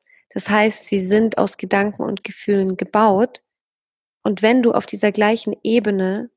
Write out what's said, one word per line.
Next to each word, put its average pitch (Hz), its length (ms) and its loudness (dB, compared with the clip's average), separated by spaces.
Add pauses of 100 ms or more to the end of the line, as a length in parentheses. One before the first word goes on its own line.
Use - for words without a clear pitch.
(320)
Das - 180 -8
heißt, 214 380 0
sie 202 120 -2
sind 208 380 2
aus - 200 -2
Gedanken 202 460 -2
und - 200 -6
Gefühlen 196 520 -2
gebaut. 214 680 2 (800)
Und 208 200 -4
wenn 240 180 4
du 233 120 2
auf - 120 -2
dieser 208 260 -2
gleichen 208 520 0
Ebene 208 720 0